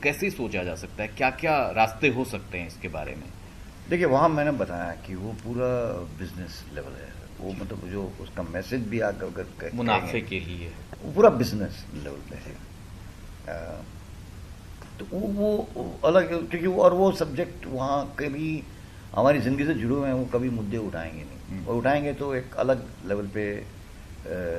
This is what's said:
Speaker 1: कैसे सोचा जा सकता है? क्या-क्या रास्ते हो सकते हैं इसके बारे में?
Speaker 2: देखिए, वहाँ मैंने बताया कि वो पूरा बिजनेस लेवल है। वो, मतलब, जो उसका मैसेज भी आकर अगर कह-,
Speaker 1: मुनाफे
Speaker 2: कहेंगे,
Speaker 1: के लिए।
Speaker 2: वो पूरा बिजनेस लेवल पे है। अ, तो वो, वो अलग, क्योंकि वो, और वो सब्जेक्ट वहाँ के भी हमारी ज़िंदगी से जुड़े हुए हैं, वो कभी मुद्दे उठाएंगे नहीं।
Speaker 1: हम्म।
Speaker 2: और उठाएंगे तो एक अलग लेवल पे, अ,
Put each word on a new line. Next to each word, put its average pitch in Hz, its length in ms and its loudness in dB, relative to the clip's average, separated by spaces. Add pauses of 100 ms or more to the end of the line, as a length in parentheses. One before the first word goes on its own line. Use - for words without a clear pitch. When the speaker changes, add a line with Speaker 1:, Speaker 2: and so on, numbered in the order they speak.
Speaker 1:
कैसे 143 280 2
सोचा 101 320 -2
जा 87 120 -2
सकता - 280 -8
है? 107 60 -2
क्या-क्या 139 600 2
रास्ते 113 380 4
हो 123 160 2
सकते 95 340 -6
हैं 85 80 -6
इसके 82 220 -10
बारे 76 240 -6
में? 76 160 -10 (600)
Speaker 2:
देखिए, 175 160 4
वहाँ 143 220 8
मैंने 151 220 4
बताया 87 460 -2 (100)
कि 95 80 -8
वो 98 180 -6
पूरा 120 340 -2 (520)
बिजनेस 87 460 -8 (100)
लेवल 69 180 -8
है। 69 200 -12 (280)
वो, 95 120 -6
मतलब, 98 320 -6
जो 95 360 -4
उसका 90 220 -8
मैसेज 90 380 -4
भी 113 200 -2
आकर 104 240 0
अगर 92 180 -6
कह-, 90 320 -8
Speaker 1:
मुनाफे 113 320 2
Speaker 2:
कहेंगे, 101 340 -2
Speaker 1:
के - 0 -
लिए। 85 320 -8 (320)
Speaker 2:
वो - 80 -6
पूरा 220 180 10
बिजनेस 104 560 2 (180)
लेवल 71 120 -8
पे 69 200 -12
है। - 360 -12 (760)
अ, 82 320 -8 (1160)
तो 196 140 -10
वो, 208 640 2
वो - 300 -6
अलग, 165 460 6
क्योंकि 170 160 0
वो, 180 160 6
और 180 120 10
वो 190 180 6
सब्जेक्ट 160 540 -2
वहाँ 139 520 0
के 151 100 0
भी 156 340 -2 (540)
हमारी 135 220 8
ज़िंदगी 135 280 4
से 160 80 4
जुड़े 117 200 2
हुए 143 120 2
हैं, 131 80 2
वो 127 100 2
कभी 123 260 2
मुद्दे 110 260 -2
उठाएंगे 82 480 -4
नहीं। - 340 -10
Speaker 1:
हम्म। - 100 -4
Speaker 2:
और 117 60 2
उठाएंगे 143 380 4
तो 139 220 -2
एक 127 200 -4
अलग 123 320 4 (200)
लेवल 101 200 0
पे, 104 300 -2
अ, 107 80 -8 (960)